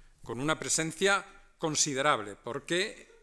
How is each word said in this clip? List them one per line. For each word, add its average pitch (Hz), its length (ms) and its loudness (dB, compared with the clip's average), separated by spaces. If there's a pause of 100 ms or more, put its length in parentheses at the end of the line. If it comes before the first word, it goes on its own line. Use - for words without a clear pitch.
(240)
con 113 180 -6
una 151 180 0
presencia 170 680 0 (320)
considerable, 139 760 0
porque - 880 -6